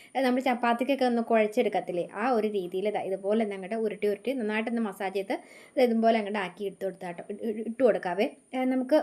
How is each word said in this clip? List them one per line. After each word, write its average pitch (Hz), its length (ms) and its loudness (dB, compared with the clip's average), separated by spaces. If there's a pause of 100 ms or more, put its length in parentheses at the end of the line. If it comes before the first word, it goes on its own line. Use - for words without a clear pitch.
ഏഹ്, 262 180 -2
നമ്മൾ 254 160 2
ചപ്പാത്തിക്കൊക്കെ 247 640 2
ഒന്ന് 233 180 2
കുഴച്ചെടുക്കത്തില്ലേ, 214 920 2
ആ 214 160 -2
ഒരു 220 180 2
രീതിയിൽ 185 420 -2
ദാ 196 120 -2
ഇതുപോലെ 196 400 0
ഒന്ന് 202 120 -4
അങ്ങോട്ട് 190 200 -8
ഉരുട്ടി 208 340 -2
ഉരുട്ടി 208 240 -2
നന്നായിട്ടൊന്ന് 226 480 -2
മസാജ് 196 340 -4
ചെയ്ത് 202 200 -4 (360)
ഇത് 269 120 2
ഇതുപോലെ 226 360 4
അങ്ങോട്ട് 208 200 -2
ആക്കി 185 260 -6
എടുത്ത് 196 200 -6
കൊടുത്താട്ടോ, 180 380 -8
ഇ-, 208 220 -12
ഇ-, 220 220 -4
ഇട്ട് 233 160 -2
കൊടുക്കാവേ. 185 440 2 (260)
ഏഹ്, 262 120 -2
നമുക്ക് 254 380 2